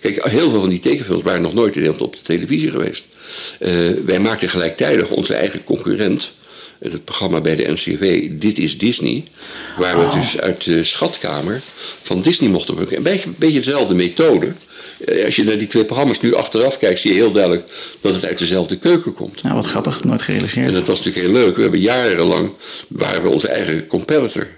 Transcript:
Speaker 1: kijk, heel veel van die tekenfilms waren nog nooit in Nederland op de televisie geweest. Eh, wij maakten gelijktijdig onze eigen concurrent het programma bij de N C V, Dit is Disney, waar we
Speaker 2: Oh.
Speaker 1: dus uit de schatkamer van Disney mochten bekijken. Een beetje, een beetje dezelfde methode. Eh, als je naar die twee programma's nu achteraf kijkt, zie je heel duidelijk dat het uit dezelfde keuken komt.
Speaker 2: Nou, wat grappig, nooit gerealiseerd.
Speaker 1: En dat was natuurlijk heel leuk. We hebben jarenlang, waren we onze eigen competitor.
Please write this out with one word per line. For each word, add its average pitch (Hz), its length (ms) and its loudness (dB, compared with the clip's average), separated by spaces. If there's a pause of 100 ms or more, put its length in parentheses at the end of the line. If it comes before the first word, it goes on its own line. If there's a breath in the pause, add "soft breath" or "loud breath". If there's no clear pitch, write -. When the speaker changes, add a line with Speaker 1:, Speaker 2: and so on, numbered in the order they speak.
Speaker 1:
kijk, 104 220 -2
heel 139 260 4
veel 110 100 2
van 95 100 2
die 90 100 0
tekenfilms 110 440 0
waren 90 180 0
nog 82 120 -2
nooit 110 220 2
in 73 60 -2
Nederland 78 320 -2
op - 60 -16
de - 40 -20
televisie 127 460 0
geweest. - 360 -4 (540 loud breath)
Eh, 90 120 0 (340)
wij 92 140 2
maakten 101 300 0
gelijktijdig 92 640 0
onze - 220 0
eigen 78 300 -2
concurrent - 680 -2 (480 loud breath)
het - 260 -8
programma 87 360 -2
bij 80 140 2
de - 160 0
N - 20 2
C 82 260 0
V, 90 320 2
Dit 104 260 0
is - 200 0
Disney, 120 460 0 (540 loud breath)
waar 90 220 0
we 85 60 6
Speaker 2:
Oh. 85 140 -2
Speaker 1:
dus - 200 0
uit - 240 -2
de 82 200 2
schatkamer 85 760 -2 (420 loud breath)
van - 180 -2
Disney 131 280 4
mochten - 260 0
bekijken. 90 220 -4
Een - 140 -4
beetje, 196 160 -2
een 151 100 -10
beetje 156 240 4
dezelfde 127 320 0
methode. 120 600 2 (520 loud breath)
Eh, - 200 0
als 107 100 0
je - 80 2
naar 107 140 2
die 107 100 -2
twee 107 180 2
programma's 127 340 2
nu 120 140 2
achteraf 120 440 0
kijkt, 92 220 2
zie 107 120 2
je - 60 4
heel 113 140 4
duidelijk 92 320 2 (380 loud breath)
dat 98 120 0
het 92 120 -2
uit 87 140 -4
dezelfde 90 380 0
keuken 170 360 2
komt. 101 300 -12
Speaker 2:
Nou, 143 120 0
wat 117 100 -2
grappig, - 380 -4
nooit 117 180 0
gerealiseerd. 104 460 0
Speaker 1:
En 107 60 0
dat 92 140 0
was - 160 2
natuurlijk 90 300 -2
heel 123 100 6
leuk. 92 120 4
We 113 60 0
hebben 98 180 2
jarenlang, 92 680 2 (380 loud breath)
waren - 360 -4
we 92 60 2
onze - 180 2
eigen 87 400 -2
competitor. 123 600 -2 (100)